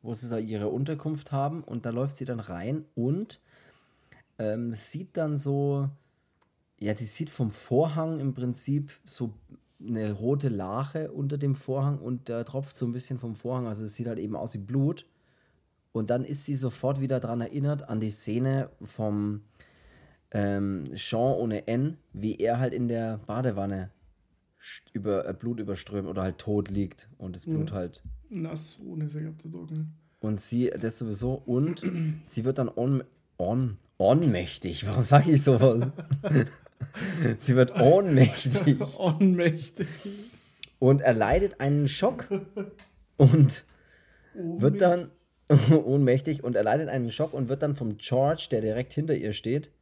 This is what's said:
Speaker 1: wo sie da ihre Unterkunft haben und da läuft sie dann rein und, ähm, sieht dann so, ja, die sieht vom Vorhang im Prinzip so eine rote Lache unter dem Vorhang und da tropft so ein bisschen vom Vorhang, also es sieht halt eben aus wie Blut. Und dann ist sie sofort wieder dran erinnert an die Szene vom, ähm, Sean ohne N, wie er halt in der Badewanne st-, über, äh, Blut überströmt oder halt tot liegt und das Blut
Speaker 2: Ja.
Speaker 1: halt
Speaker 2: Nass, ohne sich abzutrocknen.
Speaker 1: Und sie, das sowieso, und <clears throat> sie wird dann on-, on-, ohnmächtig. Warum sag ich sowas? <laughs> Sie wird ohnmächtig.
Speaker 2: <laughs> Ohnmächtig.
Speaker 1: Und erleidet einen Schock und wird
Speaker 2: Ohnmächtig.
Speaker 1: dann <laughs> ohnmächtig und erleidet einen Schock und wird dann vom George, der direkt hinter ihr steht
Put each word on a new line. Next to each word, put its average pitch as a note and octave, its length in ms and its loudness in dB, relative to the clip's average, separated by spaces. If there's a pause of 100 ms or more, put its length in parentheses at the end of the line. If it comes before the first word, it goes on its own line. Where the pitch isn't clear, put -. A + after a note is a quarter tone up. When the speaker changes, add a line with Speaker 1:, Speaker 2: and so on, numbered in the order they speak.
Speaker 1:
wo A#2 100 -8
sie A#2 160 -8
da A#2 80 -4
ihre G#2+ 320 -4
Unterkunft D3 640 -6
haben D3 320 -4
und A#2 220 -10
da A#2 40 -4
läuft C3+ 260 -4
sie B2+ 100 -8
dann A#2+ 140 -6
rein G#2+ 460 -8 (100)
und, D3+ 440 -2 (1000)
ähm, A2+ 360 -2
sieht - 420 -8
dann D3+ 200 -2
so, C#3 520 0 (880)
ja, G#2 140 -2
die A#2 100 -6
sieht C3 260 -6
vom A2+ 220 -2
Vorhang D#3+ 680 0
im C3+ 140 -4
Prinzip C#3 580 -4 (140)
so A2 280 -8 (520)
eine A2 280 -2
rote C3 360 0
Lache A#2 600 -6
unter C#3+ 260 -4
dem C#3 180 0
Vorhang C#3 440 -4
und B2 300 -8
da A#2 140 -4
tropft C#3 320 -8
so B2+ 100 -4
ein A#2+ 80 -4
bisschen B2 260 -8
vom A2+ 160 -10
Vorhang, B2 320 -6
also G#2+ 160 -8
es G#2 120 -10
sieht A#2 120 -6
halt A2+ 120 -6
eben G#2 160 -6
aus A2+ 180 -8
wie G#2 60 -8
Blut. C3+ 460 -2 (880)
Und A2+ 180 -4
dann B2 140 2
ist C#3+ 220 -6
sie C#3+ 100 -4
sofort C3 460 -2
wieder C3 180 0
dran A#2 220 -4
erinnert C#3+ 480 -4
an A2 100 -2
die G#2+ 120 -2
Szene C3 580 -2 (120)
vom, G#2 600 -4 (920)
ähm, G2+ 540 0 (100)
Sean A#2+ 420 0
ohne A2 300 -2
N, C3+ 300 -2 (160)
wie G#2 260 -4
er A#2 200 0
halt B2+ 140 0
in B2 140 -2
der A2+ 300 -4 (100)
Badewanne G2+ 640 -4 (720)
st-, - 320 -18
über, G2 340 -2
äh, F2+ 60 -6
Blut A#2 260 -6
überströmt G2 480 -8
oder F#2 160 -4
halt F#2 140 -4
tot G#2 320 -2
liegt G2 480 -6
und F#2 180 -12
das F#2 100 -12
Blut D#3+ 260 -2
Speaker 2:
Ja. G2+ 60 -8
Speaker 1:
halt F2+ 260 -8 (260)
Speaker 2:
Nass, E3 560 -10
ohne D#3 240 -8
sich D3+ 180 -8
abzutrocknen. D#3+ 680 -10 (280)
Speaker 1:
Und G#2+ 180 -4
sie, A#2+ 300 0 (100)
das A2 200 -4
sowieso, A#2 340 -4
und C3+ 480 -2 (220)
<clears throat> D#3 200 -4
sie A2+ 220 -6
wird C3+ 140 0
dann B2 100 0
on-, C3 340 0 (340)
on-, A2 400 -2 (200)
ohnmächtig. G2 880 2
Warum A2+ 160 2
sag C#3+ 240 8
ich C#3+ 160 6
sowas? B2 480 6 (320)
<laughs> G3 80 0 (1080)
Sie B2+ 180 2
wird B2+ 240 6
ohnmächtig. C#3+ 1000 6 (100)
Speaker 2:
<laughs> - 80 -12
Ohnmächtig. F3 880 2 (920)
Speaker 1:
Und C3+ 220 6
erleidet B2 580 4
einen C#3+ 280 2
Schock G3 400 -2 (880)
und C#3+ 460 8 (720)
wird E3+ 480 0
Speaker 2:
Ohnmächtig. F3+ 280 4 (380)
Speaker 1:
dann C#3+ 300 8
<laughs> - 80 4
ohnmächtig C#3 580 2
und A#2+ 120 -2
erleidet A2+ 340 2
einen A#2+ 220 -2
Schock D#3 220 -4
und C3 160 -2
wird C#3 120 -2
dann D3 140 0
vom G#2+ 220 -4
George, C#3 520 0
der A#2 120 0
direkt A2 320 -2
hinter D3+ 220 0
ihr G2+ 180 -2
steht C3 360 -4 (120)